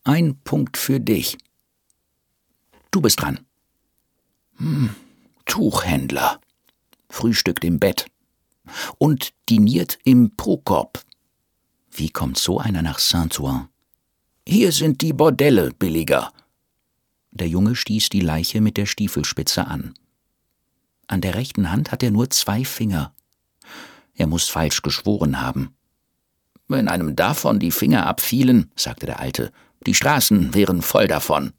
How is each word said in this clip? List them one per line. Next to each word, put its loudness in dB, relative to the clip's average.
"Ein 2
Punkt -2
für 0
dich." -2
"Du 0
bist 2
dran." -4
"Hm, -2
Tuchhändler. -2
Frühstückt -2
im 0
Bett. 0
Und 0
diniert 2
im 6
Prokop." -2
Wie -6
kommt -6
so -2
einer -2
nach -4
Saint-Ouen? -2
"Hier 4
sind 0
die 0
Bordelle 4
billiger." 0
Der -4
Junge 2
stieß -2
die 0
Leiche -2
mit 2
der 0
Stiefelspitze -2
an. -10
An -2
der -2
rechten -4
Hand -2
hat -4
er 2
nur 2
zwei -2
Finger. -4
Er -2
muss -2
falsch -2
geschworen -2
haben. -6
"Wenn 0
einem -4
davon 0
die 0
Finger 2
abfielen", 2
sagte -6
der -8
Alte, -6
"die 2
Straßen 2
wären 4
voll 2
davon." -2